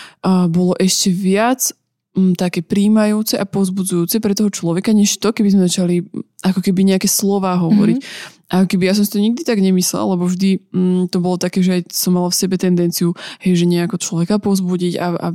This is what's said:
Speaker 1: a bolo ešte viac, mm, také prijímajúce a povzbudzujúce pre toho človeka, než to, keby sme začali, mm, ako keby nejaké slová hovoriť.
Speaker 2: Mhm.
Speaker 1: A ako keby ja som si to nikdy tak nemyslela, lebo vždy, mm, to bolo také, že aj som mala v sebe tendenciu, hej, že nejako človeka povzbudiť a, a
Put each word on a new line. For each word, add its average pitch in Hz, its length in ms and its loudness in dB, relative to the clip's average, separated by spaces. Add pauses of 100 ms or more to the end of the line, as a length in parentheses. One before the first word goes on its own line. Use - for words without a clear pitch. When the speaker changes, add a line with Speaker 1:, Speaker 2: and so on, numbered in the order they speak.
(200)
Speaker 1:
a 185 260 2
bolo 180 320 0
ešte 190 320 0
viac, 202 640 0 (380)
mm, 185 240 2
také 180 260 -2
prijímajúce 214 720 2
a - 100 -2
povzbudzujúce 190 760 -2
pre 208 140 0
toho 208 160 0
človeka, 175 420 -2
než 208 260 2
to, - 140 -2
keby 208 180 2
sme 196 140 4
začali, 175 360 0
mm, 175 100 -8 (340)
ako 190 180 0
keby 190 240 2
nejaké 190 220 2
slová 196 480 0
hovoriť. 208 420 2
Speaker 2:
Mhm. 277 80 -8 (420)
Speaker 1:
A 185 180 2
ako - 20 0
keby 180 160 0
ja 185 100 2
som 202 120 2
si - 80 -4
to 202 80 0
nikdy 233 200 0
tak 233 200 0
nemyslela, 190 480 0
lebo 180 160 0
vždy, 185 320 0 (100)
mm, 180 400 0
to 185 120 -4
bolo 180 180 -2
také, 180 240 -2
že 180 100 2
aj 180 160 0
som - 240 -2
mala 180 160 2
v 175 80 -4
sebe 190 220 -2
tendenciu, 175 560 0 (260)
hej, 185 160 0
že 170 100 2
nejako 175 320 0
človeka 170 400 -2
povzbudiť 185 580 -2
a, - 160 -4
a 170 240 -6